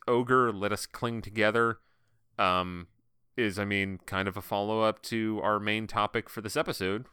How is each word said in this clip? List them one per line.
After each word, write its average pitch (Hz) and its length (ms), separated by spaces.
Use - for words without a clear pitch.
Ogre, 123 440
Let 101 200
Us 104 140
Cling 117 380
Together, 110 560
um, 90 480
is, 104 220
I 104 80
mean, 98 400
kind 98 220
of 95 100
a 98 40
follow-up 107 640
to 110 400
our 104 160
main 107 280
topic 104 420
for - 120
this 101 140
episode, 120 580